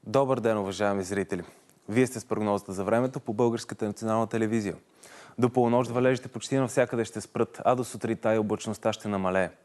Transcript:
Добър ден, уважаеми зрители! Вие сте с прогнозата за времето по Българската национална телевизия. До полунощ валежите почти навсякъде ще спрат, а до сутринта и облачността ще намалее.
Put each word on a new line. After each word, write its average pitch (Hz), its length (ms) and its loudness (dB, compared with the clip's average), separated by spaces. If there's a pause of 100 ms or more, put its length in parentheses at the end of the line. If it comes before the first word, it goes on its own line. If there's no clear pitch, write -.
Добър 131 300 2
ден, 110 180 2
уважаеми 98 460 0
зрители! 92 400 -2 (460)
Вие 120 180 2
сте 117 120 -8
с - 60 -14
прогнозата 104 480 -2
за 95 100 -4
времето 123 360 0
по 117 140 -6
Българската 113 520 0
национална 110 420 0
телевизия. 107 480 -2 (640)
До 120 120 4
полунощ 120 420 2
валежите 127 360 2
почти 120 300 -4
навсякъде 123 480 0
ще 107 160 -8
спрат, - 440 -4
а 123 100 6
до 127 80 -2
сутринта 110 520 -2
и - 20 2
облачността 107 560 -2
ще - 140 -8
намалее. 95 420 0 (160)